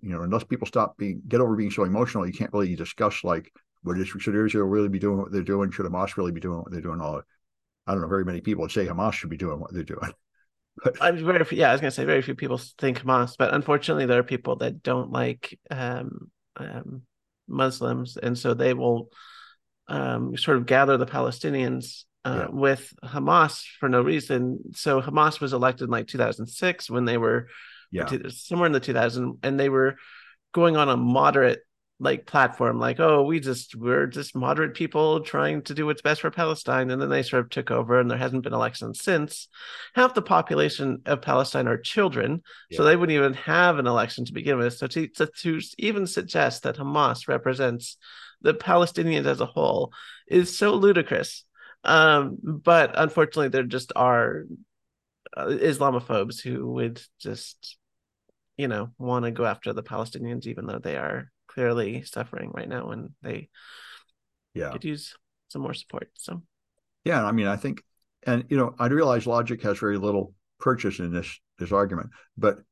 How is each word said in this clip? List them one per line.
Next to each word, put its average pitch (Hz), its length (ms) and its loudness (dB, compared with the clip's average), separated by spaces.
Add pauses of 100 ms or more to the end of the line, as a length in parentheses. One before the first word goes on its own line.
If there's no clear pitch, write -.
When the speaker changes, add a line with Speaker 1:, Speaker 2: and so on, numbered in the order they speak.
Speaker 1:
you 92 80 -10
know, 85 120 -4
unless 101 220 -2
people - 220 -6
stop - 320 -2
being, 101 280 -6
get 120 140 2
over 113 160 2
being 104 140 -2
so 101 140 0
emotional, 101 420 0
you 92 60 -6
can't - 200 -6
really 98 240 0
discuss, 101 480 -4
like, 85 260 -2 (320)
what 90 160 -2
is, 95 100 -2
should 101 260 -4
Israel 107 320 2
really 101 220 2
be 95 100 0
doing 98 200 0
what 95 140 -6
they're 98 100 0
doing? 98 280 0
Should 92 160 -6
Hamas 90 300 -4
really 90 160 -2
be 82 80 -8
doing 85 180 -6
what 85 120 -12
they're 85 120 -8
doing? 82 180 -6
All, 76 220 -6 (640)
I 98 60 -2
don't 95 100 -2
know 82 60 -6
very 95 160 0
many 87 160 -4
people 104 220 -2
would 78 80 -4
say 98 160 0
Hamas 87 280 -2
should - 160 -8
be 82 80 -6
doing 78 220 -4
what 78 120 -12
they're 87 100 -8
doing. 82 360 -8
<laughs> - 40 -20 (600)
But 127 160 2
Speaker 2:
I'm 175 160 4
very 165 280 2
few, 165 140 -4
yeah, 143 120 6
I - 20 6
was 139 80 2
gonna 151 100 -2
say 131 140 -4
very 143 180 2
few 127 140 -6
people 127 240 -6 (180)
think 131 220 -2
Hamas, 127 360 2
but - 160 2
unfortunately 147 540 0
there 120 140 4
are - 20 0
people 123 360 -2
that 123 220 -4
don't 127 300 -2
like, 123 480 -4 (140)
um, 127 580 -8 (240)
um, 123 480 -12 (460)
Muslims, 123 680 -2
and 120 220 -2
so 120 160 0
they 127 200 2
will, 120 340 0 (800)
um, 127 480 -4
sort 143 200 2
of 123 100 -2
gather 135 300 6
the 127 80 0
Palestinians, 127 1000 -4 (200)
uh, 127 180 -2
Speaker 1:
Yeah. - 120 -8
Speaker 2:
with 135 380 2 (100)
Hamas 151 600 2 (160)
for 139 80 0
no 123 140 4
reason. 131 580 0 (140)
So 135 280 2
Hamas 151 380 2
was 139 120 -2
elected 127 340 0
in, 120 40 -4
like, 113 160 -2
two 135 120 -8
thousand 113 280 0
six - 420 -4
when 123 180 0
they 120 120 2
were, 117 300 2 (420)
Speaker 1:
Yeah. - 140 -4
Speaker 2:
or - 20 -4
two, - 240 -6
somewhere 175 360 0
in 156 60 4
the 139 60 2
two 131 140 -4
thousand, 120 500 -2
and 135 160 0
they 139 120 2
were 135 260 2 (560)
going 170 240 4
on 147 120 4
a 127 80 2
moderate, 131 640 4 (400)
like, 135 260 -2
platform, 123 520 2
like, 123 220 -2
"Oh, 151 240 6
we 156 160 0
just, 127 340 -6
we're 123 320 2
just 135 300 -8
moderate 143 380 0
people 156 460 0
trying 151 420 -2
to 147 120 -10
do 151 100 -2
what's 151 160 -2
best 151 200 2
for 156 100 -2
Palestine." 131 600 0
And 135 100 -2
then 139 60 -2
they 139 160 2
sort 123 200 2
of 123 60 -10
took 123 220 -4
over, 120 260 2
and 123 100 4
there 120 100 0
hasn't 127 260 -2
been 123 80 -4
elections 117 500 -4
since. 151 460 -2 (480)
Half 254 180 4
the 214 80 2
population 151 840 0
of 139 160 0
Palestine 135 440 0
are 117 100 2
children, 151 640 -2 (280)
so 147 140 2
Speaker 1:
Yeah. 151 60 8
Speaker 2:
they 170 60 8
wouldn't 165 200 4
even 139 180 4
have 160 460 4
an 123 80 2
election 120 380 0
to 123 60 -12
begin 139 260 0
with. 120 160 0
So 135 120 -6
to, 160 220 -4
to, - 180 -2
to 160 340 -4 (180)
even 208 280 -2
suggest - 560 -2
that - 140 -4
Hamas 139 500 0
represents 127 720 -2 (460)
the 160 120 4
Palestinians 165 720 2
as 139 140 0
a 117 60 0
whole - 460 0 (360)
is 180 280 2
so 208 180 2
ludicrous. - 720 2 (380)
Um, 151 640 6
but 156 500 4
unfortunately, 156 540 2
there 127 160 0
just 123 320 -6
are, 123 480 2 (920)
uh, - 100 -4
Islamophobes 123 960 0
who 127 320 -6
would 117 280 -6 (160)
just, - 580 -14 (800)
you 139 120 -4
know, 113 300 -4
wanna 123 340 -2
go 117 140 -2
after 107 260 -4
the 107 100 -6
Palestinians, 120 640 -8
even - 200 -10
though 104 120 -8
they 76 180 -6
are 76 360 -8 (140)
clearly 120 560 -2
suffering - 520 -10
right - 140 -10
now 123 220 -10
and 113 200 -12 (120)
they 120 260 -10 (1080)
Speaker 1:
Yeah. 76 160 -6
Speaker 2:
could - 140 -10
use 147 300 -10 (340)
some 143 140 -12
more 135 120 -8
support. - 400 -12
So. 175 280 -12 (640)
Speaker 1:
Yeah, 151 200 2
I 104 80 0
mean, 110 140 2
I 101 100 0
think, 131 260 -8 (420)
and, 120 240 0
you 143 80 2
know, 123 220 2
I 120 80 2
realize 131 400 4
logic 117 360 0
has 104 160 0
very 101 200 0
little 101 360 -2 (260)
purchase 120 400 0
in 85 120 -4
this, - 280 -6 (180)
this 90 140 -4
argument, 98 380 0 (260)
but 104 220 2 (140)